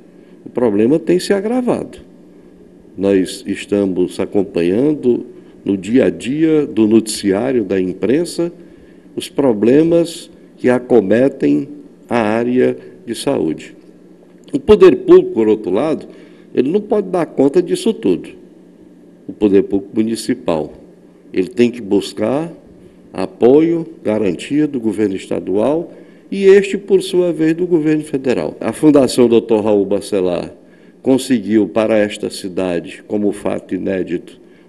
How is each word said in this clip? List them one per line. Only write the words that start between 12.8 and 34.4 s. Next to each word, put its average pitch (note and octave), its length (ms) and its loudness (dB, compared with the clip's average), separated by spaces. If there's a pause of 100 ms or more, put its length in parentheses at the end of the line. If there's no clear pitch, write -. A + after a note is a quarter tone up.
de A2+ 100 -8
saúde. G2+ 600 -6 (800)
O C#3+ 40 -2
poder F3+ 380 6
público, F3 360 6
por A2 160 0
outro G2+ 220 0
lado, B2+ 360 -2 (480)
ele B2+ 160 0
não G3+ 100 0
pode G#3 300 -4
dar F3 160 -2
conta C#3+ 340 2
disso F3+ 320 -2
tudo. - 380 -4 (960)
O G2 60 -14
poder G2 300 2
público G2 300 -6
municipal, A2 800 -4 (580)
ele F#2 180 -4
tem A#2+ 220 2
que A2+ 120 -12
buscar G#2+ 680 -4 (600)
apoio, D#3 760 2 (160)
garantia G#2+ 640 -2
do C#3 140 -4
governo G#2 340 -2
estadual G2+ 800 -4 (380)
e G3 140 -4
este, G3 340 6
por F#3+ 240 0
sua F3+ 320 -2
vez, D#3+ 180 0
do E3+ 140 -2
governo D#3 360 0
federal. A#2 560 -4
A A2+ 140 -4
Fundação C3 560 4
doutor A2+ 340 2
Raul G#2 220 2
Bacelar F#2 720 -4 (480)
conseguiu A2 680 2
para G#2+ 300 0
esta G#2 320 -2
cidade, F2+ 760 -6
como G#2 240 -2
fato F#2+ 440 -6
inédito, F#2 640 -6 (280)